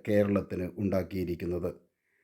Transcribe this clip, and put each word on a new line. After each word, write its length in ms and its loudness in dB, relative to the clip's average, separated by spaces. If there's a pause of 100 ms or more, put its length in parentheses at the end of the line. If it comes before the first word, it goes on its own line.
കേരളത്തിന് 600 2 (100)
ഉണ്ടാക്കിയിരിക്കുന്നത്. 960 -2 (520)